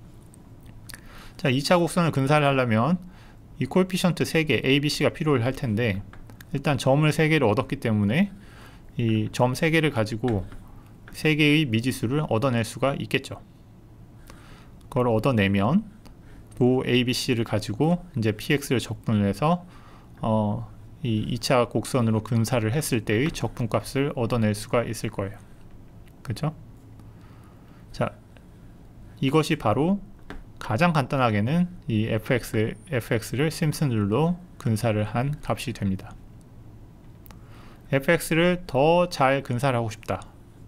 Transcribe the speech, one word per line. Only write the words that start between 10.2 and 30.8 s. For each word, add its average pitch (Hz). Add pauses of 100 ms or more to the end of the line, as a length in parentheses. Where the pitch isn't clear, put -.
세 156
개의 151
미지수를 120
얻어낼 117
수가 135
있겠죠. - (1500)
그걸 123
얻어내면 110 (720)
도 127
A, 123
B, 123
C를 117
가지고 123 (120)
이제 110
피엑스를 135
적분을 107
해서, 151 (560)
어, 110 (360)
이 110
이 123
차 123
곡선으로 113
근사를 113
했을 135
때의 120
적분값을 120
얻어낼 110
수가 117
있을 117
거예요. 104 (840)
그쵸? 139 (1400)
자, - (1080)
이것이 151
바로 147 (580)
가장 165